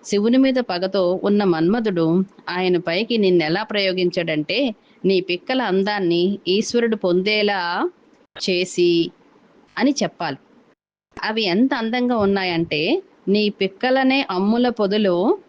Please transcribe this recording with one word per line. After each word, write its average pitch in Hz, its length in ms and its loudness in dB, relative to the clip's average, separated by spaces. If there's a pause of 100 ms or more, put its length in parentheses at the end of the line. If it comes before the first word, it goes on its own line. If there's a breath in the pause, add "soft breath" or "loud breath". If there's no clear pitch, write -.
శివుని 220 340 2
మీద 262 160 4
పగతో 190 680 -2
ఉన్న 208 200 2
మన్మధుడు 180 800 2 (240)
ఆయన 180 300 0
పైకి 196 400 -2
నిన్నెలా 180 440 2
ప్రయోగించాడంటే, 185 1120 -2 (300 soft breath)
నీ 185 160 2
పిక్కల 185 420 -4
అందాన్ని 190 760 0 (100)
ఈశ్వరుడు 220 480 0
పొందేలా 202 960 -2 (600)
చేసి 175 600 0 (680)
అని 262 240 2
చెప్పాలి. 160 340 -6 (880)
అవి 220 180 -2
ఎంత 214 320 2
అందంగా 247 420 -2
ఉన్నాయంటే, 185 880 0 (260)
నీ 208 200 2
పిక్కలనే 262 840 0
అమ్ముల 214 380 0
పొదలో 208 680 0 (100)